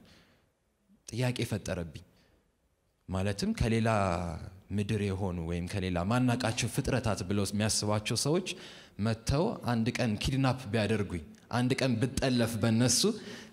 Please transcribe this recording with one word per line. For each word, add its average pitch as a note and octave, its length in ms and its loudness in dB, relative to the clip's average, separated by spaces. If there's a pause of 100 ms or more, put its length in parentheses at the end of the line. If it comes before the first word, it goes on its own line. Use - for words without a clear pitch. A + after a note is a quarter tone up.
(1080)
ጥያቄ B2 360 -2
ፈጠረብኝ። F2 600 -4 (1040)
ማለትም G2 440 -2
ከሌላ A2+ 360 2 (800)
ምድር G#2 320 0
የሆኑ F#2+ 420 -2
ወይም E2+ 240 -4
ከሌላ F#2 360 -2
ማናቃቸው B2 640 2
ፍጥረታት A2+ 540 0
ብለው G2+ 240 0
የሚያስቧቸው G#2+ 680 0
ሰዎች F3 320 0 (500)
መጥተው A2+ 460 2 (200)
አንድ A2+ 280 2
ቀን A#2 240 0
ኪድናፕ C3 500 2
ቢያደርጉኝ፣ G2+ 580 0 (260)
አንድ B2 240 2
ቀን C3+ 200 2
ብጠለፍ A#2+ 640 2
በነሱ A2+ 420 4 (520)